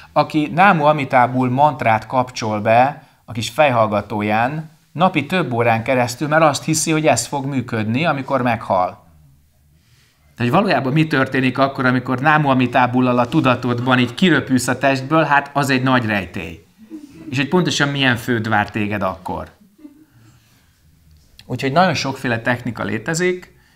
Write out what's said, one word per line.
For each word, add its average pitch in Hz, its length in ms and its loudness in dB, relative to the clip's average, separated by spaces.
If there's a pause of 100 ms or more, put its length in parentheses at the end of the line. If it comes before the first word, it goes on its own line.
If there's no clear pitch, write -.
(140)
aki 151 340 0
Námu 175 360 4
Amitábul 127 640 2
mantrát 127 580 2
kapcsol 117 540 -4
be 123 420 2 (220)
a - 60 -18
kis 110 180 -6
fejhallgatóján 113 1200 0 (220)
napi 156 340 0
több 160 280 -2
órán 113 300 0
keresztül, 127 440 -2
mert 156 160 2
azt 143 200 0
hiszi, 160 280 -2
hogy 156 160 0
ez 123 180 2
fog 139 200 -6
működni, 120 600 -2
amikor 139 360 -2
meghal. 101 640 -2 (1300)
Tehát 120 160 -2
valójában 147 420 0
mi 156 140 4
történik 131 500 0
akkor, 135 280 0
amikor 127 340 0
Námu 139 300 2
Amitábullal 127 680 2
a 120 80 0
tudatodban 123 720 0
így 120 140 0
kiröpülsz 135 540 2
a 127 100 -2
testből, 135 460 0
hát 143 300 2
az 139 160 0
egy 127 140 0
nagy 127 220 2
rejtély. 90 600 -6 (640)
És 127 80 -6
hogy 139 100 -2
pontosan 147 420 2
milyen 135 260 2
főd 113 340 -2
vár 104 200 2
téged 104 320 -4
akkor. 90 480 -6 (2000)
Úgyhogy 131 260 -6
nagyon 170 220 2
sokféle 127 460 -4
technika 117 440 -4
létezik, 165 720 -4 (180)